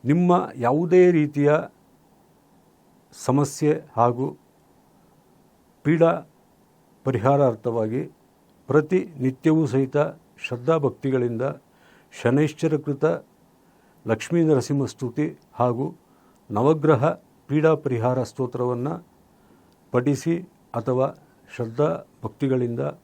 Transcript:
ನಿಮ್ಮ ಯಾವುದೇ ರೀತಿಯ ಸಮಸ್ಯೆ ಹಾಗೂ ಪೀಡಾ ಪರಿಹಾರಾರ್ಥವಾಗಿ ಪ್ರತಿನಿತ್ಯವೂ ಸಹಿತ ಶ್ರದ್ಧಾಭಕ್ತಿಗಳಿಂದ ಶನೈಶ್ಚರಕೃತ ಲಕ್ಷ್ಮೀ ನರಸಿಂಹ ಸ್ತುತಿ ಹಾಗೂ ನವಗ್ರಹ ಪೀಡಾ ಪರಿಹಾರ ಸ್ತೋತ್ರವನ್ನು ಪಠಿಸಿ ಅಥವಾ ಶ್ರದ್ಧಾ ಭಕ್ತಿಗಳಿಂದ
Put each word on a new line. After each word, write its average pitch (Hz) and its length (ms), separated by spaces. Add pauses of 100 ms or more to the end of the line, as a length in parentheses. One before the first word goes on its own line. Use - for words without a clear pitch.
ನಿಮ್ಮ 175 500
ಯಾವುದೇ 165 560
ರೀತಿಯ 147 420 (1600)
ಸಮಸ್ಯೆ 147 680 (120)
ಹಾಗೂ 123 440 (1500)
ಪೀಡಾ 165 380 (800)
ಪರಿಹಾರಾರ್ಥವಾಗಿ 120 1000 (640)
ಪ್ರತಿನಿತ್ಯವೂ 151 1000
ಸಹಿತ 135 320 (400)
ಶ್ರದ್ಧಾಭಕ್ತಿಗಳಿಂದ 127 1040 (800)
ಶನೈಶ್ಚರಕೃತ 147 840 (1040)
ಲಕ್ಷ್ಮೀ 160 360
ನರಸಿಂಹ 143 420
ಸ್ತುತಿ 135 540 (140)
ಹಾಗೂ 127 420 (560)
ನವಗ್ರಹ 143 580 (380)
ಪೀಡಾ 156 280
ಪರಿಹಾರ 127 480
ಸ್ತೋತ್ರವನ್ನು 123 840 (840)
ಪಠಿಸಿ 143 580 (260)
ಅಥವಾ 127 380 (420)
ಶ್ರದ್ಧಾ 139 520 (180)
ಭಕ್ತಿಗಳಿಂದ 123 540 (240)